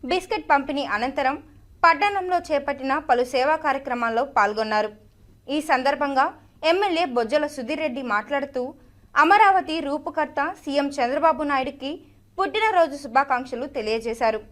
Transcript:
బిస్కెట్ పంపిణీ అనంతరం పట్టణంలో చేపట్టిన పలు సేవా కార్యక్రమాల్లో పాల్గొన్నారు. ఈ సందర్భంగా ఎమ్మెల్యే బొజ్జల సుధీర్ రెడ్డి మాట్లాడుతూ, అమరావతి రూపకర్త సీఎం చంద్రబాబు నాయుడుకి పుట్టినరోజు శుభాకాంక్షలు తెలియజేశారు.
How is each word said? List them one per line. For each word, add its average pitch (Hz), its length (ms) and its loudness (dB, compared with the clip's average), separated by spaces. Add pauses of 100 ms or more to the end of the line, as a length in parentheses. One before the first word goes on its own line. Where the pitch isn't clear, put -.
బిస్కెట్ 359 440 -4
పంపిణీ 277 360 0
అనంతరం 262 580 -2 (460)
పట్టణంలో 370 480 0
చేపట్టిన 285 600 -2
పలు 254 260 2
సేవా 262 320 0
కార్యక్రమాల్లో 254 680 -2
పాల్గొన్నారు. 214 640 0 (600)
ఈ 294 120 -2
సందర్భంగా 277 720 0 (300)
ఎమ్మెల్యే 349 420 2
బొజ్జల 247 420 0
సుధీర్ 285 320 -6
రెడ్డి 285 220 -4
మాట్లాడుతూ, 269 720 -4 (440)
అమరావతి 359 640 6
రూపకర్త 302 720 -4 (120)
సీఎం 285 220 0
చంద్రబాబు 277 560 0
నాయుడుకి 277 600 -4 (360)
పుట్టినరోజు 381 560 2
శుభాకాంక్షలు 262 680 -2
తెలియజేశారు. 226 720 -2 (140)